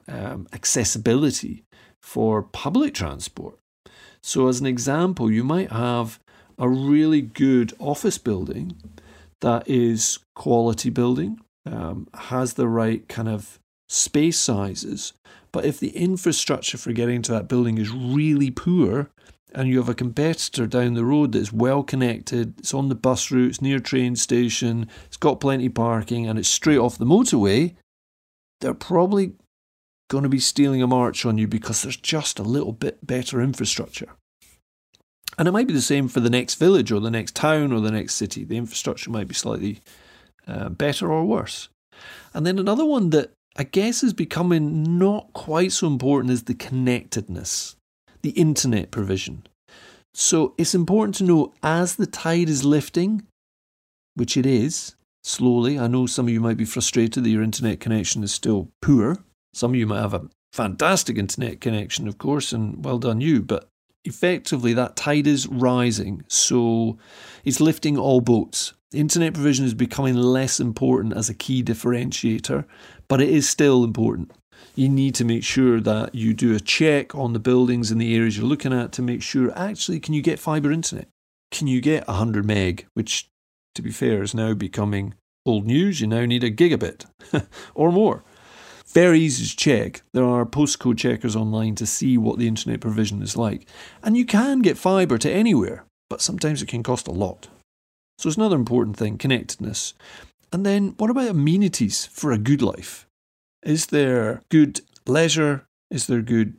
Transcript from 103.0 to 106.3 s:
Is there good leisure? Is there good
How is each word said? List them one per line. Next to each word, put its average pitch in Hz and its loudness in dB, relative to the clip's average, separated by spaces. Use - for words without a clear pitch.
Is 156 0
there 127 2
good 151 4
leisure? 147 2
Is 135 -6
there 120 0
good 113 0